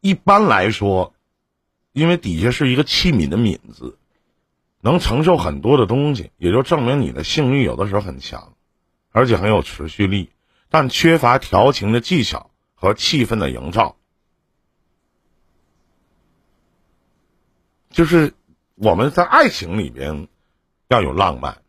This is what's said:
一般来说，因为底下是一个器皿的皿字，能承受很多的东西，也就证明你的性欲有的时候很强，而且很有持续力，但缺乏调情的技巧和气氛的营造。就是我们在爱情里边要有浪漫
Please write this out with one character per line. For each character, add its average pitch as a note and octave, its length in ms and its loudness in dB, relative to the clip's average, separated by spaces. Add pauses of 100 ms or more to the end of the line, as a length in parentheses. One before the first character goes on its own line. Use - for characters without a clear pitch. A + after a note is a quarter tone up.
一 G3 140 2
般 G3+ 320 4
来 G#2 260 2
说， F#2+ 420 -2 (760)
因 D#3 160 2
为 F3 80 2
底 F2 260 -4
下 A#2 80 2
是 C3 180 0
一 B2 60 2
个 C#3+ 80 0
器 - 300 0
皿 E2+ 160 0
的 D#2 80 -2
皿 A2 240 0 (120)
字， A#1+ 240 -16 (840)
能 D3 180 2
承 B2+ 240 0
受 E3+ 140 4
很 D#2+ 240 -4
多 B2+ 180 2
的 A2+ 80 2
东 C#3 300 -2
西， F2+ 220 -12
也 - 120 0
就 B2+ 140 2
证 D3+ 180 -2
明 C3 180 0
你 C#2+ 120 -4
的 C2+ 100 -8
性 C3 300 0
欲 C#3 100 2
有 B1+ 140 -2
的 F2+ 100 -4
时 G2 80 -8
候 G#2 60 0
很 E2+ 180 -12
强， - 360 -18 (580)
而 B2 160 2
且 A2+ 80 2
很 F#2 120 -2
有 G#2 140 2
持 - 240 -12
续 G2 220 -2
力， F#2+ 240 -6 (380)
但 D3 180 0
缺 E3 300 2
乏 B2+ 200 2
调 A2+ 320 2
情 G#2+ 220 -2
的 A#2+ 80 0
技 D3 240 -2
巧 - 260 -10 (240)
和 G2 200 0
气 C3+ 300 0
氛 A2 140 -4
的 D#2 100 -2
营 B1+ 220 -10
造。 G2 240 -2 (4000)
就 E3+ 140 2
是 D#3+ 300 2 (400)
我 G2 220 0
们 C3 160 0
在 F3 100 0
爱 C#4 260 4
情 E2+ 300 -6
里 E2+ 100 -4
边 C#2+ 380 -10 (640)
要 A#2+ 120 2
有 D2 120 -2
浪 E2+ 280 0
漫 C2+ 280 -10